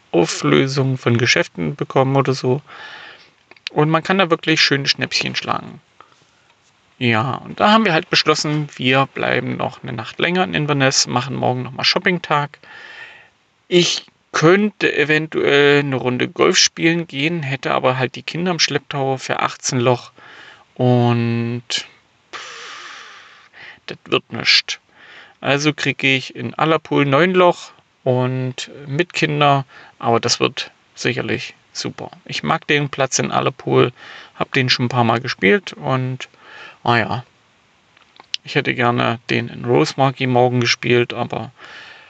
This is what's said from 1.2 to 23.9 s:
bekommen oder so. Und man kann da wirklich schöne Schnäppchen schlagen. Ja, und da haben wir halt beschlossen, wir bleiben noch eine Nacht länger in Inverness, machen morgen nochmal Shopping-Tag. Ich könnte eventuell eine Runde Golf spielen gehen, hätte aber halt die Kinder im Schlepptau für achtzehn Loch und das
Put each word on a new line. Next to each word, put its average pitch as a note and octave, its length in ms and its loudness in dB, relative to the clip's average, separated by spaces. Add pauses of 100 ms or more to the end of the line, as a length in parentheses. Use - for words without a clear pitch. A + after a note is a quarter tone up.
bekommen C3+ 400 0
oder C3+ 160 2
so. C3 300 -2 (1080)
Und D3+ 200 0
man D#3+ 120 2
kann F#3+ 140 0
da F#3 140 2
wirklich D#3+ 320 2
schöne C#3 260 0
Schnäppchen B2+ 480 -4
schlagen. - 460 -6 (1120)
Ja, A#2+ 380 2
und - 260 -10
da G#3 100 6
haben A3 140 4
wir F#3+ 80 2
halt - 160 0
beschlossen, D3+ 680 0
wir C3+ 360 2
bleiben B2 460 -2
noch - 240 -6
eine C3 100 -10
Nacht A#2+ 260 -10
länger F3+ 260 0
in F3+ 100 -4
Inverness, C#3+ 520 0
machen C3 300 -4
morgen B2+ 280 -2
nochmal B2+ 200 -8
Shopping-Tag. E3+ 760 -2 (1080)
Ich - 380 2 (260)
könnte G3 640 2
eventuell C#3+ 840 4
eine C#3+ 160 -2
Runde B2 320 0
Golf D#3 280 2
spielen E3 500 2
gehen, D#3 360 -4
hätte C3+ 320 -4
aber C3 240 2
halt B2+ 160 -2
die C3 80 -14
Kinder F3 300 -4
im D#3+ 60 -4
Schlepptau C#3 600 -2
für - 220 -4
achtzehn B2+ 400 -2
Loch A#2+ 320 0 (640)
und A#2+ 1080 0 (2000)
das D#3 180 -12